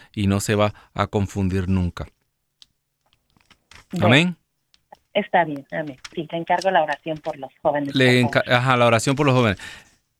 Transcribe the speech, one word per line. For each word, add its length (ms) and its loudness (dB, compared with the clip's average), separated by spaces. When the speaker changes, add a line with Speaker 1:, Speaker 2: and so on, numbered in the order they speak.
Speaker 1:
y 140 -2
no 120 2
se 160 -2
va 180 2
a 140 -2
confundir 600 -2
nunca. 400 -2
Speaker 2:
Bueno, 140 0
Speaker 1:
Amén. 300 4
Speaker 2:
está 300 0
bien, 280 -8
amén. 260 -10
Sí, 120 -8
te 100 -10
encargo 340 -2
la 120 2
oración 360 -6
por 200 -10
los 120 -14
jóvenes, 320 -2
Speaker 1:
Le 100 2
Speaker 2:
por 100 0
favor. 140 -2
Speaker 1:
enca-, 100 2
ajá, 200 2
la 100 4
oración 300 2
por 100 0
los 80 4
jóvenes. 240 2